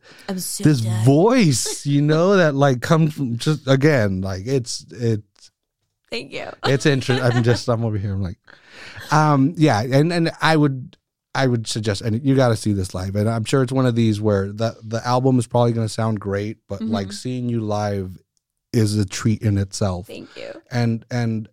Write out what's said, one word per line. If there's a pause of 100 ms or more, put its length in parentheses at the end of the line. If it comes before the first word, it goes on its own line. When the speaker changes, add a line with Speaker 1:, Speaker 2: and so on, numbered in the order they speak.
(280)
Speaker 1:
I'm
so
Speaker 2:
this
Speaker 1:
dead.
Speaker 2:
voice,
you
Speaker 1:
<laughs>
Speaker 2:
know,
that,
like,
comes
from
just,
again,
like,
it's,
it's (600)
Speaker 1:
Thank
you. (160)
Speaker 2:
it's
inter-,
I'm
just,
I'm
over
here.
I'm
like, (720)
um,
yeah.
And,
and (100)
I
would, (380)
I
would
suggest,
and
you
gotta
see
this
live.
And
I'm
sure
it's
one
of
these
where
the,
the
album
is
probably
gonna
sound
great, (100)
but,
like,
Speaker 1:
Mm-hmm.
Speaker 2:
seeing
you
live (560)
is
a
treat
in
itself.
Speaker 1:
Thank
you. (200)
Speaker 2:
And,
and